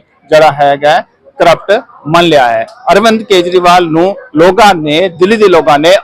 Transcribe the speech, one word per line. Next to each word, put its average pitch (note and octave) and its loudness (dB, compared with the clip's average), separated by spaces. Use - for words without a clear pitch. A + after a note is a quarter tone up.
ਜਿਹੜਾ D#3 2
ਹੈਗਾ C#3+ -2
ਕਰਪਟ F3 0
ਮੰਨ E3+ 0
ਲਿਆ C#3+ 0
ਹੈ। A2+ -4
ਅਰਵਿੰਦ A3 0
ਕੇਜਰੀਵਾਲ F3+ 0
ਨੂੰ E3+ -2
ਲੋਕਾਂ F#3 2
ਨੇ, D#3 -4
ਦਿੱਲੀ F#3 -2
ਦੇ G#3+ 2
ਲੋਕਾਂ D#3 2
ਨੇ E3 2